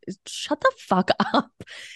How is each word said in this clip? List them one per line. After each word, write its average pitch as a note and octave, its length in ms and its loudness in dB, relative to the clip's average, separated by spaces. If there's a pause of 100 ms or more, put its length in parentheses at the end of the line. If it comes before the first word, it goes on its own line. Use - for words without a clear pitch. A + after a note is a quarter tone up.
(260)
"Shut - 340 -6
the C5 160 4
fuck - 340 2 (120)
<laughs> - 100 -4
up." - 180 2 (460)